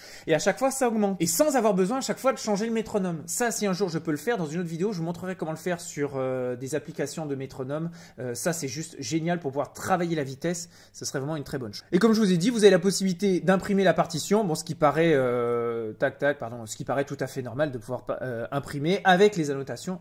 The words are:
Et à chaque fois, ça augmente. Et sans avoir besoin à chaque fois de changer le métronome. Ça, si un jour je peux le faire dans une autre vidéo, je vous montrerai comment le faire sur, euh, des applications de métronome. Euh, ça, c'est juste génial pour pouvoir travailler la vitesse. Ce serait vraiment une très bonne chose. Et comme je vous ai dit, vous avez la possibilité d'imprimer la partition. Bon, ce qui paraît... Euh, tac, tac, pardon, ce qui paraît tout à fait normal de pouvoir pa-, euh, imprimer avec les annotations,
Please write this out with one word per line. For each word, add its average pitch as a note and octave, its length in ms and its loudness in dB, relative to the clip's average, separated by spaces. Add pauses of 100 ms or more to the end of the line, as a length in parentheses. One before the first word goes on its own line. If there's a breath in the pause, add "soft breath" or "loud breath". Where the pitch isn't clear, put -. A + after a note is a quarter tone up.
(280 loud breath)
Et D#3+ 60 2
à D3+ 60 6
chaque F#3+ 180 0
fois, C4 140 2
ça B3+ 160 2
augmente. G#3 320 2
Et E3+ 80 2
sans D4 300 4
avoir G#3+ 160 4
besoin F#3+ 240 2
à - 40 -4
chaque - 180 -4
fois C4 120 2
de A3+ 60 0
changer G#3 280 -2
le A#3 60 -2
métronome. G3 540 -2
Ça, A#3+ 260 -2
si G3+ 160 -2
un F#3 60 0
jour F#3 160 0
je D#3+ 100 -2
peux D#3+ 120 -2
le D3 60 0
faire A#3 200 0
dans F3 80 -2
une D#3 160 -4
autre E3+ 80 -4
vidéo, F3 240 -2
je F3 60 -6
vous D#3+ 40 -4
montrerai F3 320 -6
comment D#3+ 160 -6
le - 60 -6
faire F3 240 -4
sur, C#3+ 340 -4
euh, C3 400 -2
des B2+ 180 -8
applications D#3 520 -6
de C#3+ 100 -4
métronome. C3+ 560 -6 (260 loud breath)
Euh, A#2+ 160 -4
ça, E3 200 -2
c'est D#3 160 -6
juste D3 280 -10
génial D#3+ 440 -2
pour C#3 100 -4
pouvoir B2+ 220 -4
travailler E3+ 420 0
la D3+ 80 0
vitesse. D3 460 -6 (240 loud breath)
Ce - 100 -14
serait C#3 160 -4
vraiment D3 160 -4
une C#3+ 80 -6
très - 140 -6
bonne A2+ 160 -8
chose. - 180 -16
Et F#3 80 4
comme A3 140 6
je A3 80 2
vous F#3+ 100 4
ai F3+ 60 4
dit, F3 120 2
vous A3+ 140 2
avez G3+ 80 10
la F#3 80 8
possibilité F#3+ 600 0
d'imprimer F#3+ 420 2
la F3 100 6
partition. F#3+ 520 0
Bon, D#3+ 100 0
ce - 80 -4
qui D#3+ 120 -8
paraît... D#3 400 4
Euh, A#2+ 760 0
tac, C3+ 260 -2
tac, C#3+ 220 2
pardon, A#2 260 -8
ce - 120 -12
qui C#3 80 -8
paraît C3+ 180 0
tout C#3 160 -10
à C3+ 80 -4
fait C3+ 140 -8
normal B2+ 320 -2
de B2 40 -4
pouvoir A#2 280 -8
pa-, - 160 -4
euh, A#2 300 -4
imprimer C#3+ 520 -2
avec F#3+ 320 6
les D3+ 160 0
annotations, C#3 500 -8